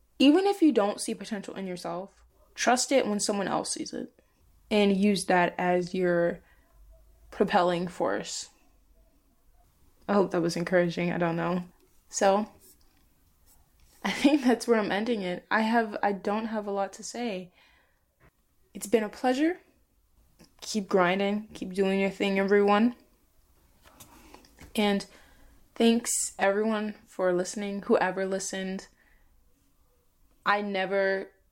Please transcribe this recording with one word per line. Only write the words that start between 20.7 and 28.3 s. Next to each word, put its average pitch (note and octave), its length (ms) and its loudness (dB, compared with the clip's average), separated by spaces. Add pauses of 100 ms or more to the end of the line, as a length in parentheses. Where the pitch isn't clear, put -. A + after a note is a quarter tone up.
grinding. G3 640 2
Keep F#3 200 -10
doing G3 260 2
your G3 100 0
thing, G3 300 -2
everyone. G3+ 560 4 (1800)
And G3+ 300 2 (720)
thanks, A#3 360 2 (260)
everyone, G#3+ 580 0 (120)
for F#3 260 -2
listening, G3 500 -4
whoever F#3+ 420 0
listened. F#3+ 600 -6 (1600)